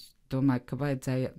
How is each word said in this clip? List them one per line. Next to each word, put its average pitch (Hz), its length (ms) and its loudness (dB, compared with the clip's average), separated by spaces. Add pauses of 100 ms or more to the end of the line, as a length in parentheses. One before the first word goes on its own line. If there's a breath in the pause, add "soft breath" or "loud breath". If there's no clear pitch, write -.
(300)
domāju, 135 400 2
ka 131 80 -4
vajadzēja 131 600 -2